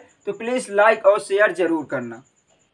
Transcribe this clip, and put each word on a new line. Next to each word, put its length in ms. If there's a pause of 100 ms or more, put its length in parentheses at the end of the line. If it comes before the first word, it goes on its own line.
(260)
तो 80
प्लीज 380
लाइक 340
और 140
शेयर 340
जरूर 360
करना। 320 (520)